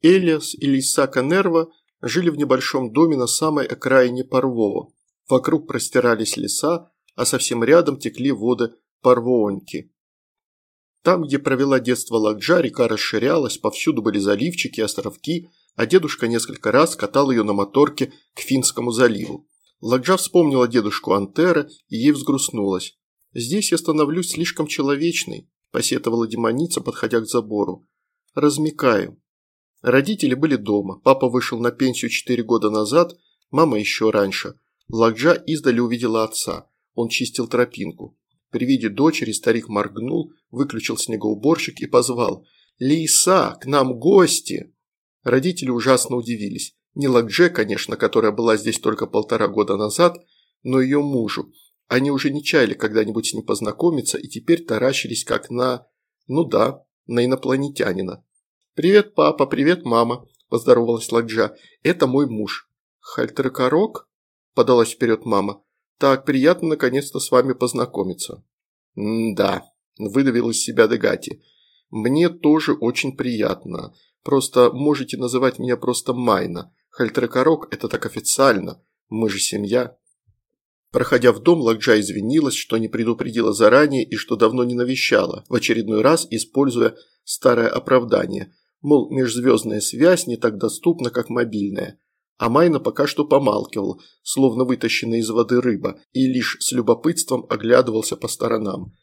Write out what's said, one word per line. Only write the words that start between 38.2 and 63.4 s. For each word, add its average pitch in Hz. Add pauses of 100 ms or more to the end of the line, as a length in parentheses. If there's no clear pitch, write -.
При 117
виде 123
дочери 131
старик 113
моргнул, 110 (180)
выключил 117
снегоуборщик 110
и -
позвал: 120 (320)
«Лиса, 156
к -
нам 131
гости!» - (520)
Родители 135
ужасно 123
удивились. 110 (200)
Не 139
Лакдже, 123
конечно, 107
которая 110
была 113
здесь 110
только 113
полтора 107
года 104
назад, 165 (460)
но 131
ее 139
мужу. 127 (360)
Они 131
уже 139
не 143
чаяли 131
когда-нибудь 110
с -
ним 110
познакомиться 110
и -
теперь 165
таращились 120
как -
на... 123 (400)
ну 151
да, 131 (220)
на 120
инопланетянина. 127 (500)
«Привет, 202
папа, 147
привет, 165
мама», 117 (220)
поздоровалась 117
Ладжа. 113 (260)
«Это 170
мой 139
муж». 107 (320)
«Хальтеркорок?» 131 (460)